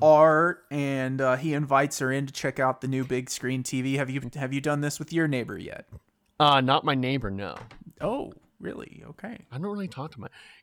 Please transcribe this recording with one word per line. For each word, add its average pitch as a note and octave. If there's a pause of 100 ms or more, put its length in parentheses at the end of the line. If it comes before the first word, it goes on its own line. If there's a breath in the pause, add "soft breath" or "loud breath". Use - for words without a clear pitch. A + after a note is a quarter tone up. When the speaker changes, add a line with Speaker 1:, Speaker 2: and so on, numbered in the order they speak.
Speaker 1:
art, D#3
and, C3+
uh, B2+
he D3+
invites C#3+
her C3
in C#3
to C3+
check -
out C3
the C3
new C3
big B2+
screen B2+
T C3
V. C3+
Have C#3
you, C3+ (140)
have C3+
you C#3
done D3
this D3
with D#3
your E3
neighbor A#2
yet? - (540)
Speaker 2:
Uh, C#3+
not C3+
my D3
neighbor, B2+
no. G2 (460)
Speaker 1:
Oh, A3+ (260)
really? - (100)
Okay. -
Speaker 2:
I A#2
don't G3
really G3+
talk C#3+
to -
my, G2 (360 loud breath)